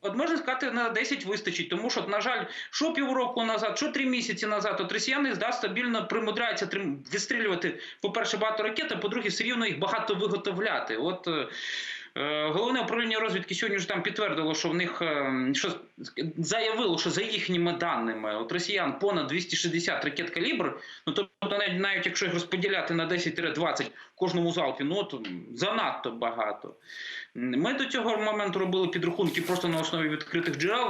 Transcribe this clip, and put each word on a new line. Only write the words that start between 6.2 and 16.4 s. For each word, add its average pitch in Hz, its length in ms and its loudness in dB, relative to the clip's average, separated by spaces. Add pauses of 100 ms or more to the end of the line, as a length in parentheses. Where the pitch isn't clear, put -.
трим-, 180 320 -2 (160)
відстрілювати, 196 680 0 (220)
по-перше, 208 360 0
багато 214 260 2
ракет, 220 280 -2
а 220 60 0
по-друге, 208 320 0
все 185 140 -2
рівно 233 220 0
їх 165 140 -2
багато 208 360 0
виготовляти. 185 840 0
От, 175 300 -2
е, 151 200 0 (680)
е, 151 320 0
Головне 233 320 2
управління 226 380 0
розвідки 190 360 -2
сьогодні 202 220 0
вже 175 100 -2
там 185 160 0
підтвердило, 160 520 0
що 165 140 0
в 156 60 2
них, 175 260 0
е, 135 520 2
що - 180 0 (640)
заявило, 220 600 2